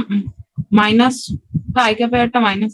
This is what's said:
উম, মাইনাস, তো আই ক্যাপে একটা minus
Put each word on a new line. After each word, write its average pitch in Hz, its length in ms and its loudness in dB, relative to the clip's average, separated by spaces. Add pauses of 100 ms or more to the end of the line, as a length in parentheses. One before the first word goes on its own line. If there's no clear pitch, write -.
উম, 202 120 0 (500)
মাইনাস, 220 440 4 (580)
তো 254 60 2
আই 226 160 2
ক্যাপে 233 220 0
একটা 240 220 0
minus 214 340 0